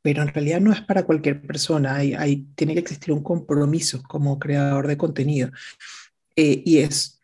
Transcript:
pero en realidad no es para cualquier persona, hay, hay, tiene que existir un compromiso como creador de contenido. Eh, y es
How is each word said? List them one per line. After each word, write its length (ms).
pero 200
en 60
realidad 340
no 100
es 100
para 220
cualquier 380
persona, 540
hay, 180
hay, 320
tiene 180
que 60
existir 320
un 120
compromiso 800
como 340
creador 500
de 100
contenido. 520
Eh, 280
y 140
es 460